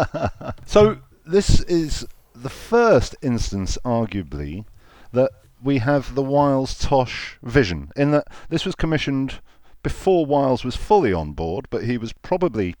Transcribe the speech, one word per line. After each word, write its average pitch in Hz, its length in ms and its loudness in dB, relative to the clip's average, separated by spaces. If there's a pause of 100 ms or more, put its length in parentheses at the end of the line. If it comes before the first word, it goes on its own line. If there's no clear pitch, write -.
(140)
<laughs> - 520 -8
So 208 320 6 (280)
this 196 360 6
is 165 440 -2 (280)
the 120 160 -10
first 226 720 2
instance, 104 640 -2
arguably, 95 800 -4 (480)
that 127 180 2 (320)
we 139 160 0
have 127 360 0
the 139 80 -2
Wiles 139 560 0
Tosh - 640 -2
vision, 92 540 0
in 143 160 2
that 147 160 0 (200)
this 160 160 -2
was 190 120 -4
commissioned 143 640 -2 (420)
before 170 440 0
Wiles 139 380 0
was 123 120 -6
fully 175 360 2
on 78 200 -4
board, 82 380 -6
but 98 140 -4
he 120 140 -2
was 110 140 -8
probably 110 680 -2